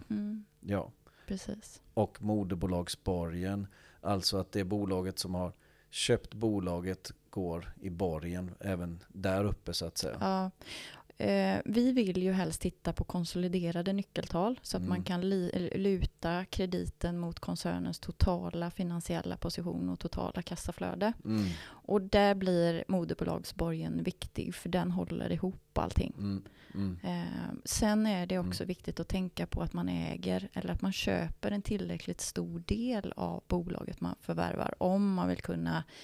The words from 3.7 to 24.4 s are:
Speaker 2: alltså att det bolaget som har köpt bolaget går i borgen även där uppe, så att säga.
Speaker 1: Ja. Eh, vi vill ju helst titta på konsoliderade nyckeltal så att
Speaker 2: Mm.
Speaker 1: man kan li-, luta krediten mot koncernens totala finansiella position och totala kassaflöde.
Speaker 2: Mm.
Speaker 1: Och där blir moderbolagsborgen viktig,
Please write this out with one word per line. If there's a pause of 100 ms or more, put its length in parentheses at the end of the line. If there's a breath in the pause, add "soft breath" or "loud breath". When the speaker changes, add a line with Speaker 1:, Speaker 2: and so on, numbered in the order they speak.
Speaker 2:
alltså
att
det
bolaget
som
har (360 soft breath)
köpt
bolaget (180)
går
i
borgen
även
där
uppe,
så
att
säga.
Speaker 1:
Ja. (680 loud breath)
Eh,
vi
vill
ju
helst
titta
på
konsoliderade
nyckeltal
så
att
Speaker 2:
Mm.
Speaker 1:
man
kan
li-,
luta
krediten
mot
koncernens
totala
finansiella
position
och
totala
kassaflöde. (120)
Speaker 2:
Mm. (180)
Speaker 1:
Och
där
blir
moderbolagsborgen
viktig,